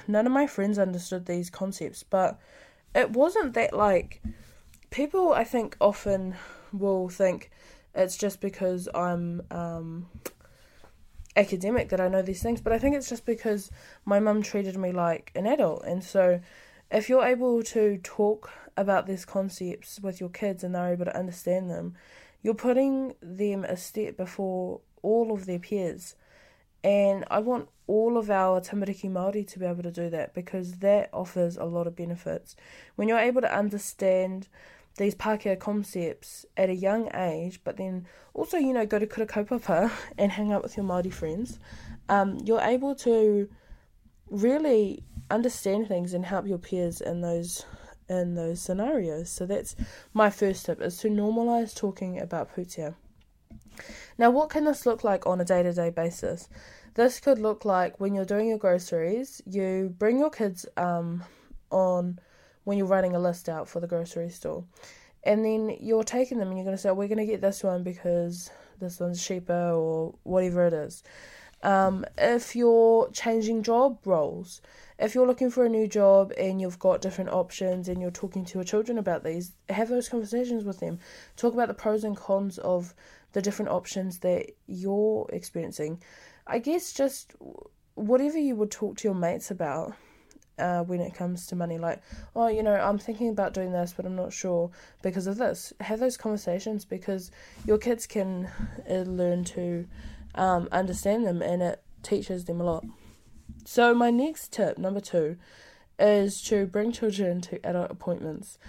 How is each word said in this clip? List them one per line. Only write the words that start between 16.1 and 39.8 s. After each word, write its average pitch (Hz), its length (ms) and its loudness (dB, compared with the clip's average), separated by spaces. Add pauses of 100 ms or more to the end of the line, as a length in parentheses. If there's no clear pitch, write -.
if 214 180 0
you're 254 140 6
able 247 400 2
to 214 400 2
talk 214 480 0 (240)
about 196 320 2
these 190 180 -6
concepts 190 760 -6
with 190 180 -6
your 180 100 -8
kids 190 340 -4
and 180 120 -4
they're 180 180 0
able 175 120 -2
to - 120 -4
understand 180 520 -2
them, 170 260 -8 (460)
you're 214 120 0
putting 262 680 0
them 196 420 -4
a 180 140 -4
step - 400 -6
before 185 640 -6 (200)
all 226 300 2
of 196 140 -4
their 180 140 -4
peers. 185 560 -6 (680)
And 196 460 4
I - 100 2
want 240 300 -2 (180)
all 226 300 4
of 214 120 -2
our 190 320 4
tamariki 196 480 -4
Māori 196 380 -2
to - 120 -16
be 185 60 -4
able 175 180 -4
to 175 80 -6
do 170 180 -4
that, 160 240 -6
because 180 440 -8
that 202 340 4
offers 175 460 -2
a - 80 -4
lot 170 220 -2
of 170 80 -8
benefits. 170 600 -8 (400)
When 208 120 0
you're 226 120 4
able 240 220 4
to - 120 0
understand 190 920 0 (520)
these 202 160 0
Pākehā 208 420 0
concepts 196 880 -6 (120)
at 190 120 4
a 185 60 0
young 202 400 0
age, 170 480 -4
but - 140 -6
then 185 280 -8 (280)
also, 320 240 -4
you 262 160 2
know, 226 120 2
go 214 140 0
to 214 80 -2
Kura 220 180 -4
Kaupapa 208 680 0 (120)